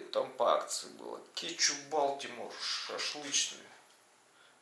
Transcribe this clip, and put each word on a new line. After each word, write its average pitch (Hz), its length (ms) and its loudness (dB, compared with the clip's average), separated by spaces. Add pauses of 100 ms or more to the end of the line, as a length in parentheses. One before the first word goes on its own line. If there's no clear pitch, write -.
(120)
Там - 220 2
по 85 220 6
акции - 340 -2
было. 58 320 -10 (140)
Кетчуп 165 420 2 (120)
Балтимор 135 600 0 (100)
шашлычный. - 1040 -2 (960)